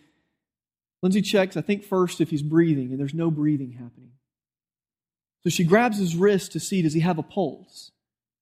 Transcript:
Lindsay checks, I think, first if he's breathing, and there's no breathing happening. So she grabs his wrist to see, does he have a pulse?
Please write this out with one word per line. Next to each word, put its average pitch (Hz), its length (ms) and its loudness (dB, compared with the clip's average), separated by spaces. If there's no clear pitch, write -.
Lindsay 190 180 2
checks, 190 340 0
I 165 60 -4
think, 202 220 -4
first 180 380 -2
if 156 100 -2
he's 151 100 -2
breathing, 151 480 2
and 131 100 -6
there's 139 140 -6
no 165 160 -2
breathing 147 440 -2
happening. 123 400 -20
So 175 80 0
she 180 120 0
grabs 208 360 4
his 175 160 -2
wrist 190 380 2
to 165 60 -6
see, 185 220 -2
does 156 140 0
he 165 60 2
have 170 180 0
a 151 40 -6
pulse? - 680 -8